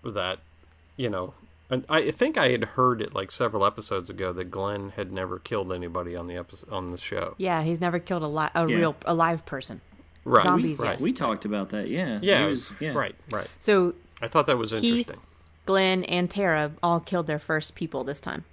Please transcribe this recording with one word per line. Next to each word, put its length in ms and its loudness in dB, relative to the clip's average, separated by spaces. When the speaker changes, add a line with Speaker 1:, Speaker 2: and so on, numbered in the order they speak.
Speaker 1:
that, 360 -2
you 120 -2
know, 260 -4
and 200 -2
I 240 2
think 260 0
I 120 6
had 120 2
heard 400 2
it, 100 -6
like, 200 -4
several 320 0
episodes 440 -2
ago 260 -4
that 180 -6
Glenn 380 -4
had 200 -6
never 300 -4
killed 320 -4
anybody 420 -6
on 140 -8
the 60 -8
episo-, 360 -12
on 220 -4
the 60 -8
show. 400 -6
Speaker 2:
Yeah, 260 0
he's 160 0
never 180 0
killed 240 -4
a 60 -4
li-, 260 -2
a 140 2
Speaker 3:
Yeah. 80 2
Speaker 2:
real, 280 2
a 100 2
live 320 2
person. 340 -10
Speaker 1:
Right. 200 6
Speaker 2:
Zombies, 360 4
Speaker 1:
Right. 120 0
Speaker 2:
yes. 80 -4
Speaker 3:
We 120 2
talked 320 -2
about 260 -2
that, 180 -4
yeah. 340 -2
Speaker 1:
Yeah, 160 4
Speaker 3:
He 60 4
Speaker 1:
it 40 2
Speaker 3:
was, 240 -2
Speaker 1:
was, 80 -14
Speaker 3:
yeah. 120 -4
Speaker 1:
right, 240 -4
right. 160 -4
Speaker 2:
So 340 4
Speaker 1:
I 60 -4
thought 180 4
that 120 4
was 120 -2
Speaker 2:
Heath, 140 0
Speaker 1:
interesting. 80 -10
Speaker 2:
Glenn, 400 4
and 260 0
Tara 400 2
all 160 4
killed 260 -2
their 140 -2
first 340 -2
people 300 -4
this 160 -6
time. 320 -8